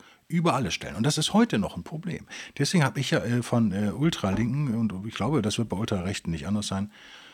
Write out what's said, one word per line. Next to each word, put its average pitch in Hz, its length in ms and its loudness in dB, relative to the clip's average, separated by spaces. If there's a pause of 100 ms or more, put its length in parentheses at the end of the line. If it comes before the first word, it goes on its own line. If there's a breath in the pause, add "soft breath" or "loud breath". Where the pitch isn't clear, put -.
(280 loud breath)
über 165 260 2
alles 120 220 0
stellen. - 200 -8
Und 110 80 0
das 147 140 2
ist - 160 0
heute 220 240 4
noch 98 180 -2
ein 87 80 -8
Problem. 160 440 -8 (320 loud breath)
Deswegen 147 240 4
hab 135 160 0
ich 127 100 -2
ja, 131 140 2
äh, 120 180 0
von, 117 300 4
äh, 104 180 0
Ultralinken, 123 840 0
und 104 320 -2
ich 107 80 -10
glaube, 123 260 0
das 104 160 0
wird 113 120 0
bei 92 80 -4
Ultrarechten 101 520 -2
nicht 78 160 -4
anders 104 220 0
sein, 101 240 -4 (420 loud breath)